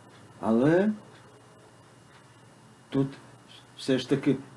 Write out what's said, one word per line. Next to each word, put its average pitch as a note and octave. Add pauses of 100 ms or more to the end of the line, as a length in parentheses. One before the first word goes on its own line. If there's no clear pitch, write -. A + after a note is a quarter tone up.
(400)
але, D3+ (2000)
тут C#3 (720)
все C3
ж B2+
таки C#3 (200)